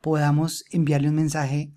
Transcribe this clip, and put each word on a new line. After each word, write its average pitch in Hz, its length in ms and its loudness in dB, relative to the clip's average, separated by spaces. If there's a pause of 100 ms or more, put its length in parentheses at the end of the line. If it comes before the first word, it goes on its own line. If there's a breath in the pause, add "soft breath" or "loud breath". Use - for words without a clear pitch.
podamos 151 680 0
enviarle 147 380 2
un 151 60 0
mensaje 147 640 -2